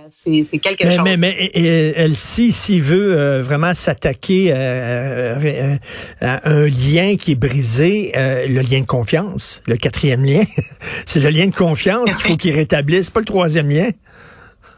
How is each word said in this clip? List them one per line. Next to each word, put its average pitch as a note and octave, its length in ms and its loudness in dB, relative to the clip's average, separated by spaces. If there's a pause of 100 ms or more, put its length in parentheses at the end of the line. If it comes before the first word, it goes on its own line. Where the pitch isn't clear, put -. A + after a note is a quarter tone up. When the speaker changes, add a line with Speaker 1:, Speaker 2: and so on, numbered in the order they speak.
Speaker 1:
c'est, D#3 400 -2
c'est D#3 100 -6
quelque F#3+ 240 -2
Speaker 2:
mais, F3 80 4
Speaker 1:
chose. F3 140 2
Speaker 2:
mais, F#3 100 2
mais, F3 160 0
et, E3+ 300 -2
et, E3 400 2
Elsie, F3+ 500 2
s'il F#3 300 0
veut, F3+ 360 2
euh, C#3+ 240 0
vraiment D3 320 -2
s'attaquer, E3+ 800 0
euh, B2 880 -4
euh, C#3 360 -2 (420)
à C3 300 -2
un D3+ 160 4
lien D3+ 520 2
qui - 140 -2
est B2+ 80 0
brisé, C#3 800 0
euh, C3 320 0
le C3 100 2
lien C3 220 0
de A#2+ 40 -4
confiance, C#3+ 840 -4
le A2+ 100 0
quatrième C3+ 480 0
lien, C#3+ 160 4 (320)
<laughs> - 320 -12
c'est - 160 0
le D3 80 2
lien D#3 180 2
de F#3 80 -2
confiance F#3+ 580 0
qu'il - 180 -2
faut E3 60 2
Speaker 1:
<laughs> - 0 -
Speaker 2:
qu'il E3 160 0
rétablisse, D#3 560 0
pas A3+ 120 0
le A3 40 -8
troisième E3+ 440 0
lien. E3 200 2 (880)